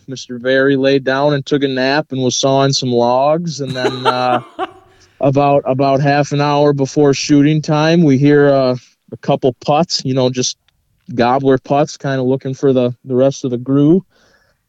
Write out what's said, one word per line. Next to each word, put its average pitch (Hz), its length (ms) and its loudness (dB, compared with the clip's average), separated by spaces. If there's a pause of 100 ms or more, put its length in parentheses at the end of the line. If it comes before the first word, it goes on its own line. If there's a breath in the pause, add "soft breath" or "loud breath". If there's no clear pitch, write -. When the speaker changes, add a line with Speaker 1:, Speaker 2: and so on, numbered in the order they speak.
Speaker 1:
Mister 127 320 -14
Barry 135 380 2
laid 135 280 2
down 135 300 0
and 139 100 -4
took 143 180 -2
a 139 60 0
nap 135 420 -2
and 131 120 -4
was 123 160 -2
sawing 139 340 2
some 135 180 -4
logs. 135 680 0
And 131 120 -8
then, 127 340 -4
uh, 127 340 0 (160)
Speaker 2:
<laughs> - 640 -14
Speaker 1:
about, 143 460 2
about 135 340 0
half 143 320 0
an 143 80 -2
hour 147 320 2
before 139 400 2
shooting 147 480 2
time, 160 420 2
we 139 140 4
hear, 143 320 4
uh, 131 280 2 (360)
a - 40 -12
couple 139 380 -2
putts, - 500 -2
you 131 100 -4
know, 127 160 0
just 127 260 -6 (600)
gobbler 131 420 2
putts, 143 380 -2
kinda 135 260 -4
looking 131 320 -4
for 139 180 0
the, 123 220 0 (100)
the 131 120 -4
rest 135 280 0
of 135 60 -6
the 120 80 -4
grue. 143 480 2 (640)